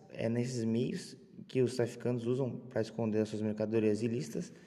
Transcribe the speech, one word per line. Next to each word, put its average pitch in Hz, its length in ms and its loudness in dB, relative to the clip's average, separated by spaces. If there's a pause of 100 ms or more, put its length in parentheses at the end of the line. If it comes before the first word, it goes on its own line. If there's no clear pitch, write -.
(100)
é - 180 -2
nesses 117 360 0
meios 113 520 -2 (320)
que 131 120 2
os 117 140 4
traficantes 120 500 0
usam 127 260 2 (200)
para 110 100 0
esconder 110 420 2
as 107 60 0
suas 107 140 -4
mercadorias 107 600 2
ilícitas 127 500 -2 (140)